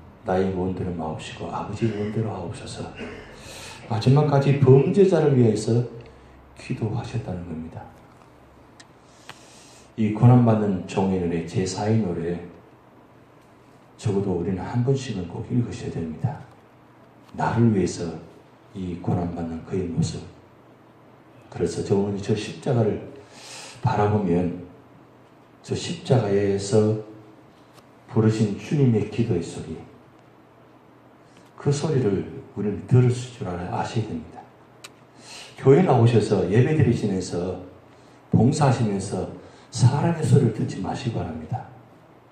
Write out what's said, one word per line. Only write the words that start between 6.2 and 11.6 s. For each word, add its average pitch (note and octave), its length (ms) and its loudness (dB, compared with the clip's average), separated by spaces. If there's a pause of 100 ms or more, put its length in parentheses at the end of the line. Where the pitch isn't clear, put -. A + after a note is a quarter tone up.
기도하셨다는 G#2 880 -6
겁니다. E2 380 -12 (2250)
이 G#2+ 160 0
고난받는 G#2+ 720 4
종의 F#2+ 320 -2
노래, E2+ 260 -4
제사의 G#2+ 540 -2